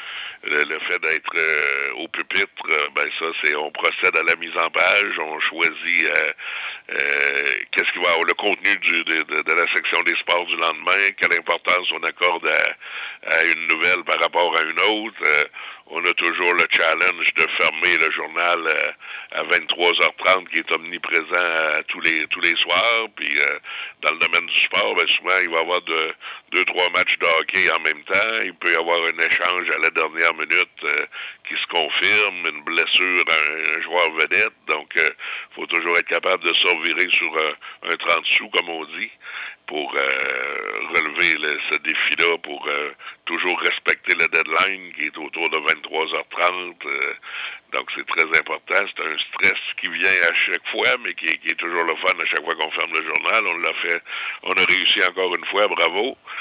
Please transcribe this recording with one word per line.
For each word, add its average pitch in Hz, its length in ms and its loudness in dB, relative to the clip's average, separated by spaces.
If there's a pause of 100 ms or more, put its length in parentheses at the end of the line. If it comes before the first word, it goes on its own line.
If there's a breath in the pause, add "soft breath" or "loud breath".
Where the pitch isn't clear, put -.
(440 loud breath)
le, 76 200 0
le 78 160 -4
fait 90 180 -2
d'être, 80 360 -2
euh, 76 600 0
au 78 140 -10
pupitre, 95 380 -2 (220)
euh, 76 260 0
ben 73 140 0 (100)
ça, 80 80 -2 (160)
c'est, 76 120 2
on 73 160 -4
procède 82 440 0
à 80 80 2
la 85 140 2
mise 82 220 -10
en 82 120 0
page, 98 480 2
on 78 220 -6
choisit, 82 640 0
euh, 78 280 0 (600 loud breath)
euh, 71 600 0 (160)
qu'est-ce 90 220 0
qui - 60 -6
va 87 120 2
avoir 85 140 4
le 85 100 2
contenu 98 420 0
du, 82 280 0
de, 80 180 0
de, 76 200 -2
de 78 100 0
la 85 160 4
section 85 340 0
des 85 140 2
sports 87 300 0
du 87 100 -2
lendemain, 85 640 2
quelle 87 140 2
importance 87 600 0
on 80 120 -6
accorde 85 420 0
à, - 880 -2
à 82 100 4
une 82 240 0
nouvelle 85 360 2
par 82 160 0
rapport 82 340 2
à 80 80 4
une 80 180 -2
autre. 107 440 0
Euh, 76 200 4 (460 loud breath)
on 85 140 -6
a 90 80 4
toujours 87 400 0
le 87 180 4
challenge 85 640 2
de 80 120 2 (100)
fermer 82 420 2
le 80 120 2
journal, 82 560 0
euh, 76 240 0 (420 loud breath)
à 80 120 -4
vingt-trois 82 580 2
heures 80 140 4
trente, 92 340 2
qui 82 80 -2
est 80 140 -2
omniprésent 82 600 -2
à 80 520 0
tous - 160 -6
les, 80 260 0
tous - 160 -4
les 85 140 4
soirs. 110 500 2 (100)
Puis, 76 220 -2
euh, 71 200 2 (440 loud breath)
dans 78 100 2
le 82 60 -6
domaine 85 260 2
du 82 160 0
sport, 101 340 2
ben, 85 120 2
souvent, 90 360 2
il 87 60 0
va 82 80 -2
y 82 40 4
avoir 87 200 0
de, 82 320 -2 (400 loud breath)
deux, 90 140 2
trois 87 240 0
matchs 90 280 2
de 90 80 2 (140)
hockey 90 300 2
en 82 100 2
même 78 240 -2
temps. 110 400 0
Il 92 120 -6
peut 90 140 -2
y 82 60 4
avoir 85 260 2
un 82 160 -2
échange 87 520 0
à 76 80 0
la 80 100 2
dernière 80 460 0
minute, 82 340 0 (160)
euh, 73 220 0 (420 loud breath)
qui - 80 -6
se - 120 -2
confirme, 90 760 0
une 76 180 -6
blessure 85 640 2
à 82 60 2
un, 80 460 0
un - 20 -6
joueur 82 320 2
vedette. 82 400 0 (140)
Donc, 76 320 -4
euh, 78 100 4 (460 loud breath)
faut 87 120 -8
toujours 85 300 0
être 85 120 0
capable 85 360 0
de 85 80 2
se 82 140 2
revirer 85 420 2
sur 85 260 0
un, 78 580 -4
un 82 40 0
trente 82 300 0
sous, - 240 0
comme 87 180 0
on 80 160 -6
dit, 85 260 -8 (560 loud breath)
pour, 73 280 -6
euh, 67 840 -2 (160)
relever 80 400 4
le, 76 240 0 (120)
ce 76 60 2
défi-là, 82 640 2
pour, 73 260 -8
euh, 73 220 -2 (360 loud breath)
toujours 85 340 2
respecter 87 540 2
le 82 140 4
deadline 85 680 2
qui 73 100 -6
est 76 140 -8
autour 80 320 -4
de 78 80 2
vingt-trois 78 560 0
heures 76 160 -4
trente. 87 560 -2
Euh, 69 260 -2 (640 loud breath)
donc, 65 200 -2
c'est 67 120 -8
très 82 320 2
important. 78 380 -2 (200)
C'est 85 80 -4
un 78 140 -4
stress - 420 0 (180)
qui 92 120 -4
vient 87 360 2
à 85 60 4
chaque 90 360 0
fois, 117 360 0
mais 92 80 -4
qui, 85 140 -6 (120)
qui - 100 -6
est 82 100 -4
toujours 85 260 -2
le 82 120 0
fun 92 220 2
à 82 60 -2
chaque 82 180 0
fois 82 120 -2
qu'on 80 160 -2
ferme 82 240 -4
le 80 120 -2
journal. 82 400 0
On 85 120 -4
l'a 85 160 -2
fait, 85 280 -4 (420 loud breath)
on 92 100 -2
a 92 100 4
réussi 92 400 4
encore 90 320 0
une 82 80 -10
fois, 101 240 2
bravo. 90 480 0 (240 loud breath)